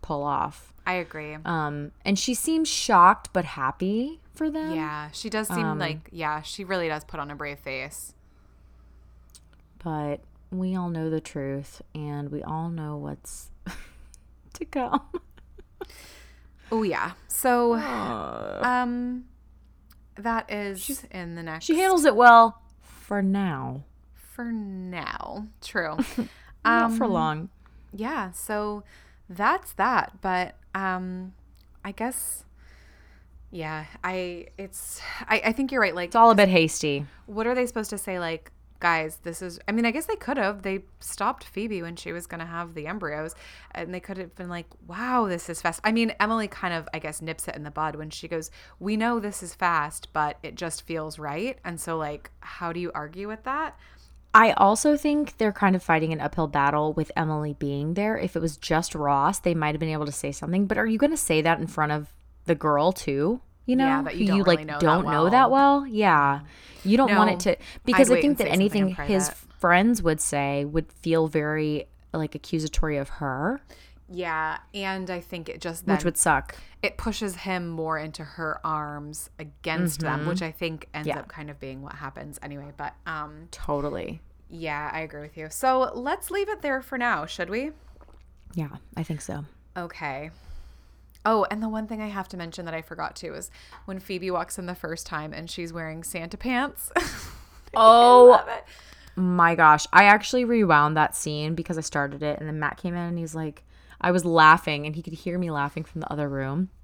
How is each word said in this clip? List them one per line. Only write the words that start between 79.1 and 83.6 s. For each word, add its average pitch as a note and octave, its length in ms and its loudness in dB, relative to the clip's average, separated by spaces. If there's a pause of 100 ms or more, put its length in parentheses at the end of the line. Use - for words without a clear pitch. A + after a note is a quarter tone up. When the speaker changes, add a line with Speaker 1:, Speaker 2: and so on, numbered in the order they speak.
Speaker 2:
against D#3+ 640 -4
them, C#3+ 180 -2
Speaker 1:
Mm-hmm. D3+ 100 -2
Speaker 2:
which F3+ 140 -4
I D#3+ 80 -8
think D#3+ 420 -8
ends D3+ 140 -6
Speaker 1:
Yeah. D3+ 100 -4
Speaker 2:
up C#3 100 -12
kind D3+ 220 -16
of C#3+ 100 -18
being C3+ 220 -12
what C#3 120 -14
happens C#3+ 500 -14
anyway. C#3+ 340 -14
But, - 160 -10 (140)
um, D3+ 420 -10
Speaker 1:
Totally. D3 720 -6 (260)